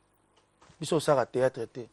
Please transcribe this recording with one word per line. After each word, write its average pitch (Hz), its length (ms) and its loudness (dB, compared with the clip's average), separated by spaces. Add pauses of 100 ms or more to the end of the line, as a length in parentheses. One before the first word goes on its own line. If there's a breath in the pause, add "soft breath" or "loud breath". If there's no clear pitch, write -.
(800)
Biso 160 160 -2
osala 135 300 2
théâtre 127 400 -2
te. - 140 -16 (120)